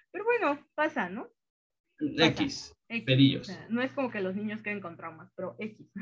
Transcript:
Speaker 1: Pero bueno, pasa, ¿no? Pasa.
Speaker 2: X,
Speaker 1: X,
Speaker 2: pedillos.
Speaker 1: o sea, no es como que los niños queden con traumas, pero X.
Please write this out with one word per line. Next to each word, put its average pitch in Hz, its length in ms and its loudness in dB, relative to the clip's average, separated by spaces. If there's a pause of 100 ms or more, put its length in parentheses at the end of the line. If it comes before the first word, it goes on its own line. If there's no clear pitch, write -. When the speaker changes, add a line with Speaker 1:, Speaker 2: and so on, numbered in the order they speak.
(100)
Speaker 1:
Pero 370 140 -8
bueno, 392 500 2
pasa, 302 360 0
¿no? 247 180 -8 (920)
Pasa. 156 320 4
Speaker 2:
X, - 240 -12 (140)
Speaker 1:
X, 226 180 -6
Speaker 2:
pedillos. 135 420 6
Speaker 1:
o 185 60 -10
sea, - 160 -14
no 240 120 0
es 262 100 -4
como 269 180 -2
que 208 100 -6
los 185 160 -2
niños 214 260 -6
queden 208 180 -4
con 170 160 -12
traumas, 170 400 -16
pero 185 220 -8
X. - 320 -10 (100)